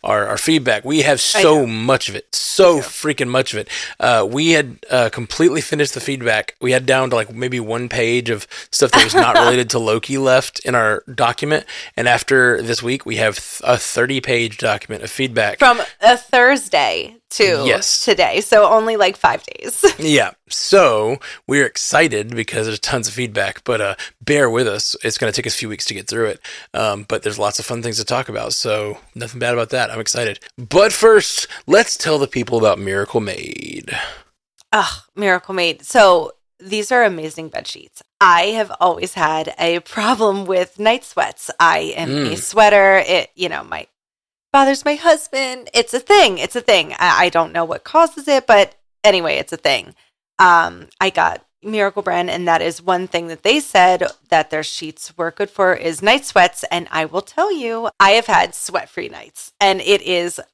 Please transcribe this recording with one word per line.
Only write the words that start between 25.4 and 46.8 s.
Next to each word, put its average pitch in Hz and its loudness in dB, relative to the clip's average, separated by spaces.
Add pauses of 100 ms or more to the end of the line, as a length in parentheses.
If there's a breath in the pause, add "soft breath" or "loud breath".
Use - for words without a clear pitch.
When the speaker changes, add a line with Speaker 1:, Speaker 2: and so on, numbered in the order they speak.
Speaker 1:
us - -4
a - -8
few 110 -8
weeks 101 -10
to - -8
get 95 -12
through 113 -4
it, 101 -6 (340 loud breath)
um, 104 -4
but - -4
there's 107 -6
lots 104 -2
of - -10
fun 120 -8
things 113 -6
to 110 -6
talk 127 -4
about, 113 -8
so 107 -4 (180)
nothing 117 -14
bad 120 -2
about 117 -4
that. 120 -2
I'm 110 -10
excited. 110 -6 (180 loud breath)
But 170 4
first, - 4 (200 loud breath)
let's 208 2
tell 156 0
the 139 0
people 117 -4
about 104 2
Miracle 101 -2
Made. - -12 (800 loud breath)
Speaker 2:
Ugh, - -2 (140)
Miracle 190 -2
Made. 170 -4
So 180 4 (260)
these 202 -6
are 247 4
amazing 160 -4
bed - -12
sheets. - -18 (180)
I 180 6
have 220 -4
always 180 0
had 160 -2
a 170 0
problem 208 -2
with 180 -2
night 226 0
sweats. - -6 (100)
I 160 4 (180)
am 160 -8
a 135 -4
Speaker 1:
Mm. - -8
Speaker 2:
sweater. 202 6
It, 180 0
you 180 -6
know, - -8
my, 80 -14 (640)
bothers 277 2
my 294 0
husband. 269 -2
It's 240 0
a 247 -2
thing. 302 4
It's 156 -6
a 240 -4
thing. 196 2